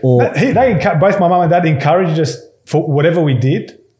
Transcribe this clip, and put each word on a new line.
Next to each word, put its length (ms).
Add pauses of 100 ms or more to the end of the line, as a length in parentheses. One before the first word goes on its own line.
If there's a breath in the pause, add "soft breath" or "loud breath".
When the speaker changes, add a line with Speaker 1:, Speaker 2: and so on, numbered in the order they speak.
Speaker 1:
or 340
Speaker 2:
He, 160
they 220
encu-, 260
both 200
my 80
mum 140
and 100
dad 140
encouraged 540
us 180 (280)
for 220
whatever 340
we 120
did. 460 (200)